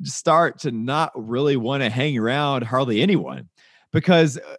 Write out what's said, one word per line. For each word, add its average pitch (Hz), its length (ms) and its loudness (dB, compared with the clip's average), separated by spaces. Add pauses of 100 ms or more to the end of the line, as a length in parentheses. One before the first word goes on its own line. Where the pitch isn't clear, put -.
start 160 580 2
to 151 120 -4
not 135 420 -2
really 131 420 -2
wanna 123 340 -2
hang 127 280 -2
around 131 460 -2
hardly 120 380 0
anyone, 76 460 -2 (440)
because, 160 460 4
uh, - 200 -16